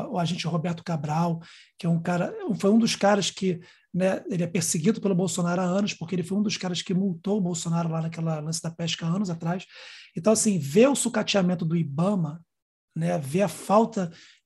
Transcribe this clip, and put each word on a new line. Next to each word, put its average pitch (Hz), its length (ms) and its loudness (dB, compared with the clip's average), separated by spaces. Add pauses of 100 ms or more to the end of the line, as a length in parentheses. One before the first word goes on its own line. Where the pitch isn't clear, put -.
(120)
o 190 60 -2
agente 170 280 -2
Roberto 165 360 -2
Cabral, 165 580 -2 (380)
que - 80 -6
é - 20 0
um 165 120 2
cara, 180 340 -2 (240)
foi 196 120 4
um 226 80 8
dos 220 180 4
caras 202 340 4
que, 180 300 -2 (320)
né, 185 380 0
ele 175 120 0
é 170 40 -2
perseguido 175 560 0
pelo 196 120 2
Bolsonaro 175 460 0
há 185 40 0
anos, 196 280 0
porque 170 220 -8
ele 180 80 0
foi 190 160 -2
um 214 40 2
dos 202 140 -2
caras 180 240 -4
que - 140 -2
multou 190 420 0
o 208 60 0
Bolsonaro 170 480 -2
lá 160 100 -2
naquela 160 400 -4
lance 160 220 -6
da 165 80 -6
pesca 165 340 -4
há 165 60 0
anos 196 180 0
atrás. 170 380 -4 (500)
Então, 185 160 4
assim, 214 260 2
ver 156 300 6
o 277 80 4
sucateamento 190 680 0
do 165 100 0
ibama, 165 640 0 (560)
né, 170 220 0
ver 147 240 0
a 190 60 4
falta 202 600 2 (360)